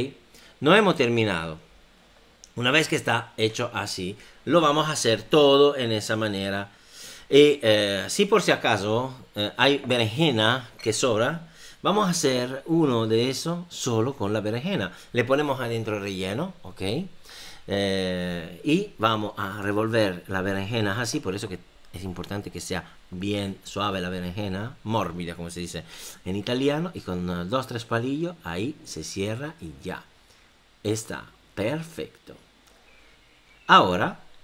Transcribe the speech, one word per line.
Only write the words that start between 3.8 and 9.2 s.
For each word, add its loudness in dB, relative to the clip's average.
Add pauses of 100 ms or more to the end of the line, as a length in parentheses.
lo 4
vamos 4
a -2
hacer 2
todo 6
en -2
esa -2
manera. -4 (580)
Y, 8
eh, 4
si 0
por 4
si 2
acaso, 0 (220)